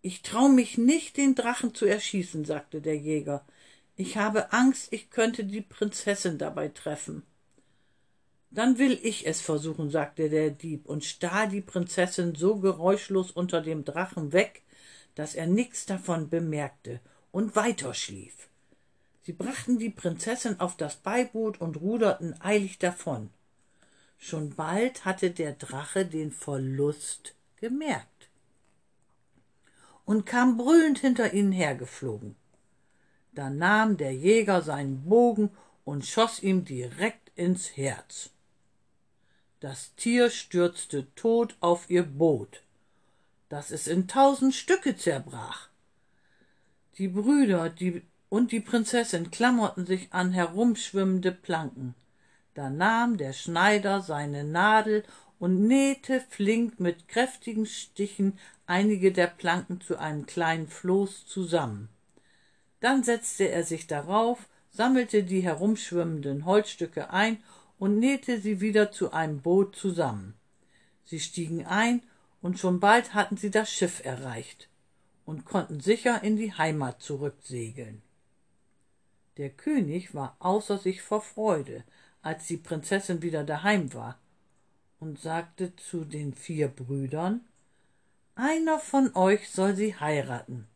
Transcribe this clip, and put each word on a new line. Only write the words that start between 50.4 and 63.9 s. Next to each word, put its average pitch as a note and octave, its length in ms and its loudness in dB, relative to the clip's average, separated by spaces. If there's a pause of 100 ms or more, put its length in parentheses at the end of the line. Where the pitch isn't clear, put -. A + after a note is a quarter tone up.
Planken. C3+ 640 -6 (600)
Da C#3 160 -8
nahm A3 480 2
der C3+ 160 -4
Schneider G3 640 2
seine C#3+ 440 -6
Nadel G#3+ 600 4 (340)
und F#3 280 2
nähte C4+ 640 2
flink A3 500 0
mit F3 280 -2
kräftigen A3+ 580 -2
Stichen G3 720 -4 (280)
einige F#3+ 460 4
der F3+ 140 4
Planken F3+ 540 -4
zu - 180 -6
einem D3+ 280 -6
kleinen D#3+ 400 -2
Floß F#3+ 600 -2
zusammen. C#3+ 600 -2 (920)
Dann B3+ 240 4
setzte A#3 440 0
er E3 160 0
sich D#3+ 220 -6
darauf, G3+ 600 0 (220)